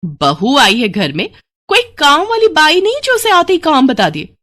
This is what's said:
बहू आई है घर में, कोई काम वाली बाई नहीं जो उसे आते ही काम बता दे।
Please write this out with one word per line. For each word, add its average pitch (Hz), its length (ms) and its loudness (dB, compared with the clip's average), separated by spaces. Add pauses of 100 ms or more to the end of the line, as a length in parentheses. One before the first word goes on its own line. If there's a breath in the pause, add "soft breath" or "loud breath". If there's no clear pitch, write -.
बहू 156 540 -2
आई 220 220 2
है 233 100 -2
घर 175 240 -4
में, 185 160 -6 (380 soft breath)
कोई 415 140 0 (160)
काम 294 240 2
वाली 440 260 0
बाई 311 340 2
नहीं 466 220 -2
जो 523 120 0
उसे 453 140 -2
आते 349 240 2
ही 349 60 0
काम 277 280 2
बता 208 220 0
दे। 151 200 -10 (140)